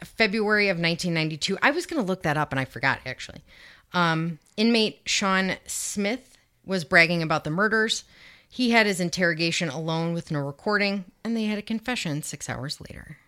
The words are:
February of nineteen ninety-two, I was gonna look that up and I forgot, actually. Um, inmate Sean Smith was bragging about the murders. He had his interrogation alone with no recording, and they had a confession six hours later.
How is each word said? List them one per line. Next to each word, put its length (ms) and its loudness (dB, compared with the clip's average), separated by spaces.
February 680 2
of 100 0
nineteen 340 0
ninety-two, 480 -2
I 100 4
was 140 -4
gonna 160 -2
look 220 -2
that 140 0
up 160 0
and 60 0
I 60 0
forgot, 400 -2
actually. 360 -12
Um, 460 2
inmate 500 2
Sean 600 2
Smith 720 -4
was 200 -2
bragging 360 6
about 220 0
the 60 -6
murders. 560 0
He 220 0
had 160 6
his 140 -2
interrogation 680 0
alone 460 -2
with 180 -6
no 80 0
recording, 640 -2
and 100 -2
they 80 -2
had 160 -2
a 20 -6
confession 600 -4
six 260 -10
hours 300 -8
later. 380 -16